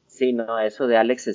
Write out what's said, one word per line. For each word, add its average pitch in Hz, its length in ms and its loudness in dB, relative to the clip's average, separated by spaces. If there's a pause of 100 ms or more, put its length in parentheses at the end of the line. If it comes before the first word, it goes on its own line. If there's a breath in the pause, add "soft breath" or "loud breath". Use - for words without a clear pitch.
Sí, 127 260 -2
no, 113 280 -4
eso 110 260 -2
de 120 100 4
Alex 117 280 2 (100)